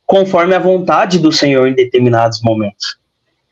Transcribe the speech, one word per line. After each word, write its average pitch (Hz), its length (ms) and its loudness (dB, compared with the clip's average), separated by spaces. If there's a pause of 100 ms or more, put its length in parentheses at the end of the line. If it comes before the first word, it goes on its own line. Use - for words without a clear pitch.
conforme 190 500 0
a 180 40 2
vontade 180 600 0
do 156 140 2
Senhor 139 340 0
em 131 80 0
determinados 123 680 0
momentos. 110 560 -4 (540)